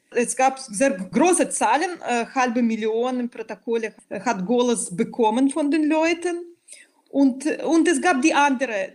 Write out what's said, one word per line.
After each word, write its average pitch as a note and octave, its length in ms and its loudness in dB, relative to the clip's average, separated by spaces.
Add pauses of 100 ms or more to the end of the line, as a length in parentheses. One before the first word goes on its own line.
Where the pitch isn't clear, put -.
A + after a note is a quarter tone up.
(100)
Es A#3 260 -2
gab C4 220 2
sehr A3+ 320 -2
große D#4+ 580 2
Zahlen, C4+ 420 0 (160)
äh, A#3 280 -2
halbe B3 280 0
Million A#3 680 -2
Protokolle A3 640 -6 (160)
hat G#3 340 -2
Golos A#3+ 500 0
bekommen A3+ 540 0
von D4 220 -2
den D#4 180 2
Leuten. E4+ 480 0 (720)
Und, C4+ 380 2 (180)
und E4 240 4
es C4+ 120 2
gab D#4 220 2
die D#4 120 4
andere, B3+ 600 0